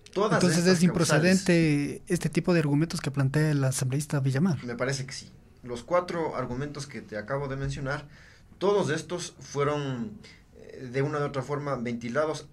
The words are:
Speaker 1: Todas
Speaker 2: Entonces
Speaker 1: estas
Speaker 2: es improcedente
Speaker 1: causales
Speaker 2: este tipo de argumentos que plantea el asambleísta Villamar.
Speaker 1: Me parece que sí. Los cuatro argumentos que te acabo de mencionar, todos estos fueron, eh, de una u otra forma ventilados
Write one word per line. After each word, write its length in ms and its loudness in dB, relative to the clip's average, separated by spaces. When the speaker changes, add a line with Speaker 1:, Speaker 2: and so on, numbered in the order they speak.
Speaker 1:
Todas 220 2
Speaker 2:
Entonces 240 4
Speaker 1:
estas 180 6
Speaker 2:
es 60 4
improcedente 1120 4
Speaker 1:
causales 100 -16
Speaker 2:
este 220 0
tipo 240 2
de 80 4
argumentos 400 0
que 100 -4
plantea 400 2
el 120 2
asambleísta 580 0
Villamar. 420 2
Speaker 1:
Me 120 -6
parece 300 -2
que 80 -12
sí. 160 -14
Los 200 -8
cuatro 540 0
argumentos 500 -6
que 140 -12
te 160 -10
acabo 320 -4
de 80 -6
mencionar, 500 -6
todos 320 2
estos 500 -6
fueron, 720 -2
eh, 360 -16
de 100 0
una 180 0
u 40 0
otra 180 -4
forma 340 -4
ventilados 760 -2